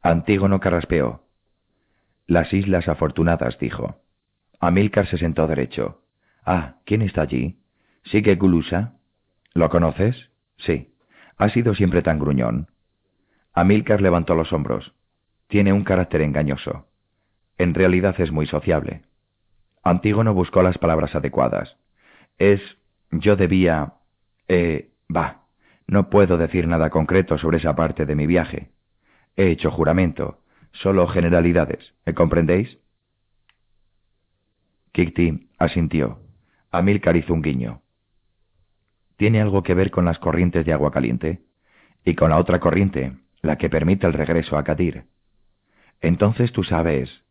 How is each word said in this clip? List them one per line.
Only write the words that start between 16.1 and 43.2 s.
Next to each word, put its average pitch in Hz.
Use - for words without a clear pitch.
engañoso. 71
En 87
realidad 90
es 80
muy 76
sociable». 73
Antígono 104
buscó 92
las 92
palabras 80
adecuadas. 65
«Es, 98
yo 85
debía, 87
eh, 87
bah, 82
no 95
puedo 92
decir 82
nada 80
concreto 87
sobre 80
esa 78
parte 78
de 73
mi 73
viaje. 82
He 95
hecho 78
juramento, 80
solo 95
generalidades, 85
¿me 82
comprendéis?». 85
Kikti 85
asintió. 80
Amílcar 92
hizo 82
un 80
guiño. 64
Tiene 110
algo 98
que 90
ver 92
con 87
las 82
corrientes 85
de 80
agua 73
caliente 67
y 85
con 80
la 78
otra 87
corriente, 78